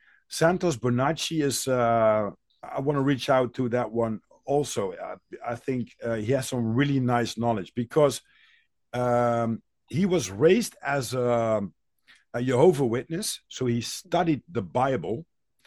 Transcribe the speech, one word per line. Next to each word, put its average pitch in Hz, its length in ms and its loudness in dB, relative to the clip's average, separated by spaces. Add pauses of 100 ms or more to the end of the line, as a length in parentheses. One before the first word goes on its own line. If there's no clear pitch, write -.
(300)
Santos 170 480 0
Bonacci 139 680 -2
is, 131 240 -2
uh, 113 640 4 (340)
I - 160 -10
wanna 139 220 0
reach 135 280 0
out 131 260 4
to 123 140 -2
that 113 220 -2
one 113 280 -2 (260)
also. 120 480 -2
I, 92 220 -12 (300)
I 120 100 -6
think, 123 380 -6 (100)
uh, 117 120 -2
he 107 180 -4
has 127 140 -2
some 113 260 -2
really 139 260 2
nice 120 380 0
knowledge 113 380 -2
because, 131 460 2 (720)
um, 120 680 0 (280)
he 165 160 0
was 156 260 0
raised 160 500 4
as 135 320 -4
a, 117 480 2 (720)
a 123 100 -4
Jehovah 135 420 6
Witness, 131 640 -4
so - 180 -6
he 117 160 0
studied 165 680 -2
the 117 120 -4
Bible. 120 640 -2 (420)